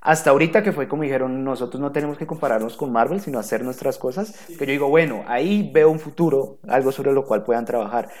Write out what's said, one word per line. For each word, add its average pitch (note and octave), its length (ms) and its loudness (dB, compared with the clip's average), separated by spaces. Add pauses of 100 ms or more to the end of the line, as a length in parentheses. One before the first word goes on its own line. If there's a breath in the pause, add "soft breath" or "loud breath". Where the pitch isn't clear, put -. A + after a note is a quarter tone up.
Hasta D#3 300 4
ahorita D#3+ 320 4
que G3+ 100 0
fue C#3 140 -4
como D3+ 160 -4
dijeron, C3 400 -2
"Nosotros B2+ 380 -4
no C#3+ 100 -4
tenemos D3 260 -4
que D#3+ 100 -8
compararnos A#2+ 480 -2
con C#3 160 -6
Marvel, A#2 300 2
sino A2 180 -6
hacer G#2+ 240 -4
nuestras B2+ 340 -4
cosas", F3+ 360 -6 (260 loud breath)
que C#3+ 60 -4
yo C3+ 80 -2
digo, C#3+ 160 0
"Bueno, C#3+ 380 2
ahí D#3 460 0
veo D#3 160 8
un D#3+ 100 2
futuro, C#3+ 680 -2
algo C3+ 240 2
sobre C#3 220 -2
lo C3+ 120 2
cual G#2 180 0
puedan A#2 220 0
trabajar". A2+ 440 -2 (100)